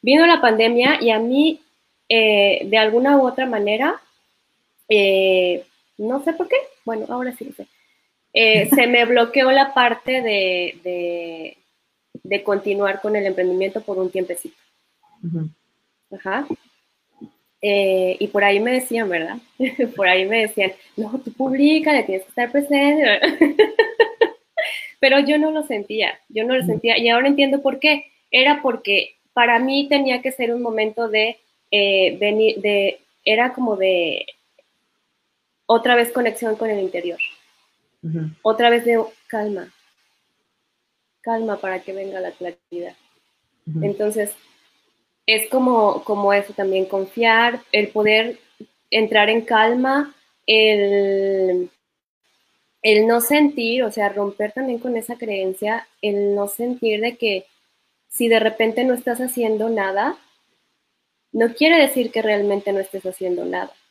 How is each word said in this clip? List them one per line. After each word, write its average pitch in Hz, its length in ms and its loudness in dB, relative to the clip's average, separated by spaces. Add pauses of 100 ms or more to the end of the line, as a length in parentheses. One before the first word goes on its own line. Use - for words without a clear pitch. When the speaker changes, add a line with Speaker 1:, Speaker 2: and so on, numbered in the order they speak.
Speaker 1:
Vino 294 240 6
la 330 140 6
pandemia 240 600 2
y 226 80 2
a 220 80 2
mí, 277 420 0 (480)
eh, 214 560 4
de 202 140 0
alguna 240 400 4
u 262 80 4
otra 262 200 -2
manera, 226 540 -2 (880)
eh, 190 760 2 (340)
no 247 260 -4
sé 330 80 -2
por 339 160 -6
qué, 508 80 0 (280)
bueno, 220 260 -8
ahora 254 220 -8
sí 226 120 -16
lo - 80 -16
sé, - 140 -18 (640)
eh, 220 380 2
Speaker 2:
<laughs> 285 40 2
Speaker 1:
se 254 120 4
me 240 180 4
bloqueó 240 480 2
la 269 220 4
parte 254 480 0
de, 190 640 -2
de, 175 720 -8 (680)
de 196 220 -6
continuar 196 560 -2
con 214 160 -2
el 202 100 -2
emprendimiento 185 560 -2
por 196 160 -6
un 185 120 -4
tiempecito. 180 460 -8 (680)
Speaker 2:
Ujú. 160 240 -6 (680)
Speaker 1:
Ajá. 202 300 -8 (1120)
Eh, 190 600 0
y 208 80 -2
por 202 160 0
ahí 202 160 2
me 233 100 0
decían, 240 380 -2
¿verdad? 175 300 -6 (200)
<laughs> 247 380 -4
Por 196 100 0
ahí 185 200 2
me 220 160 0
decían, 208 280 -2 (260)
"No, 220 280 -8
tú 220 80 -12
públicale, 285 720 2
tienes 190 180 -6
que - 60 -20
estar 240 240 -6
presente". 285 680 2
<laughs> 302 360 2 (1400)
Pero 269 200 4
yo 294 180 2
no 311 120 0
lo 311 140 -4
sentía, 214 540 -4 (100)
yo 220 160 -4
no 254 100 0
lo 262 80 0
Speaker 2:
Ujú. 180 100 -2
Speaker 1:
sentía. 226 260 0
Y 233 100 2
ahora 240 200 4
entiendo 277 320 2
por 262 200 -2
qué. 302 320 0 (180)
Era 285 320 4
porque 220 540 -2 (160)
para 240 260 2
mí 277 300 0
tenía 262 340 0
que 262 100 -4
ser 240 220 -4
un 240 80 -6
momento 220 460 -4
de, 214 300 -2 (340)
eh, 196 460 2
venir, 208 420 0
de, 202 400 -2 (240)
era 233 280 2
como 240 240 -4
de 185 480 0 (1400)
otra 233 300 2
vez 233 160 0
conexión 233 440 -2
con 226 140 -4
el 208 100 -2
interior. 175 380 -6 (840)
Speaker 2:
Ujú. 165 180 -6 (220)
Speaker 1:
Otra 226 280 2
vez 233 140 2
de 233 160 2 (260)
calma, 202 460 -6 (1500)
calma 226 340 -4
para 185 260 -8
que 190 100 -14
venga 190 280 -10
la 180 120 -8
claridad. 175 600 -14 (720)
Speaker 2:
Ujú. 160 180 -6
Speaker 1:
Entonces, 208 500 -4 (920)
es 220 240 0
como, 247 540 2
como 202 280 0
eso 202 220 0
también, 190 320 -2
confiar, 226 720 0 (100)
el 208 180 0
poder 220 500 0 (520)
entrar 214 380 2
en 226 140 0
calma, 254 720 0 (320)
el, 196 1200 2 (1120)
el 214 260 4
no 233 140 4
sentir, 254 640 0
o 214 100 -2
sea, 208 160 -2
romper 202 440 -4
también 254 260 -6
con 240 180 -6
esa 233 200 -8
creencia, 208 720 -6 (140)
el 202 340 -2
no 202 140 -2
sentir 233 540 -4
de 240 160 -4
que 202 260 -4 (640)
si 233 200 -2
de 226 120 6
repente 220 440 0
no 254 100 2
estás 247 260 -4
haciendo 226 480 -2
nada, 208 480 -2 (1160)
no 233 200 0
quiere 320 240 4
decir 262 340 2
que 226 120 -4
realmente 202 500 0
no 196 80 -2
estés 190 240 -10
haciendo 180 400 -6
nada. 180 260 -8 (200)